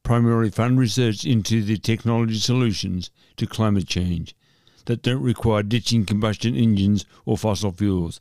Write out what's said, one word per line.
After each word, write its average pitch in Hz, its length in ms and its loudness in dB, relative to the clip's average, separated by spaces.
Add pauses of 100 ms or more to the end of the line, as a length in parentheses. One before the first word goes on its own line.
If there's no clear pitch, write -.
primarily 117 480 2
fund 123 300 2
research 117 440 0
into 113 400 0
the 104 140 0
technology 113 640 0
solutions 101 720 -2 (240)
to 117 100 -4
climate 104 420 0
change 87 480 -4 (500)
that 120 180 -4
don't 127 180 0
require 113 400 0
ditching 110 440 0
combustion 107 500 -2
engines 104 500 2 (200)
or 110 120 -2
fossil 101 340 -2
fuels 90 500 -2